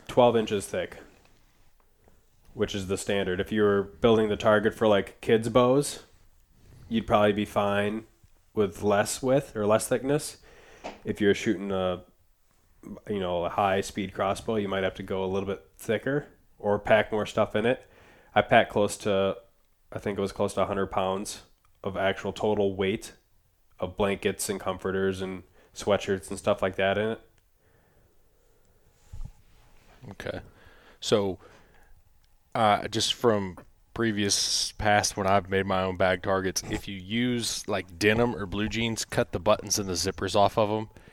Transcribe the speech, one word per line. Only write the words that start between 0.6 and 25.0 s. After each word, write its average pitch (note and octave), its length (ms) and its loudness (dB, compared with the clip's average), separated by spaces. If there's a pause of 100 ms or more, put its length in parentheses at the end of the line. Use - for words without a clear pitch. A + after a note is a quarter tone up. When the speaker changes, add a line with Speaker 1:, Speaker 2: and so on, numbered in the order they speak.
Speaker 1:
thick, F2+ 300 -8 (1600)
which G#2+ 200 -2
is G2 140 -6
the F#2+ 100 -2
standard. F#2+ 440 -2
If F#2+ 100 -4
you G#2+ 120 2
were G2+ 200 4
building A2 460 4
the G2+ 80 0
target G#2+ 360 4
for, - 140 2
like, G2 320 2
kids' A#2 300 2
bows, B2+ 540 4 (840)
you'd A2+ 200 -2
probably G#2+ 260 4
be G#2 120 0
fine G#2 600 -2 (480)
with G2+ 300 -2
less G#2 380 2
width C3+ 340 0
or G#2+ 100 -2
less G#2+ 220 4
thickness. C3+ 500 -2 (680)
If - 160 -6
you're G2+ 140 6
shooting G2 380 -2
a, F#2 320 -2 (1080)
you G#2 100 -4
know, F2+ 260 -2
a F2 40 -2
high-speed G2 640 -2
crossbow, G2 420 -2
you G2+ 120 -2
might F#2+ 160 -2
have F#2+ 120 -2
to G2+ 80 -10
go F#2+ 220 -4
a - 20 -4
little G2 200 -4
bit G2 180 -8 (120)
thicker C3+ 500 -4 (320)
or G#2 200 0
pack G#2+ 320 4
more G#2+ 140 -2
stuff - 300 -2
in G#2+ 100 0
it. B2+ 200 0 (480)
I G#2+ 80 4
pack A2 280 4
close G#2 280 0
to, G2 400 0 (540)
I G#2 80 -8
think G2+ 180 -6
it G2+ 40 -2
was G2 100 -2
close G2+ 220 -4
to G2 80 -2
a F#2 40 2
hundred G2 220 -2
pounds F#2+ 540 -4 (420)
of F#2+ 140 -6
actual F#2+ 360 -2
total G2+ 420 0
weight G2 380 -2 (680)
of F2+ 180 -6
blankets G2+ 520 -2
and F#2+ 100 -4
comforters F#2+ 640 -2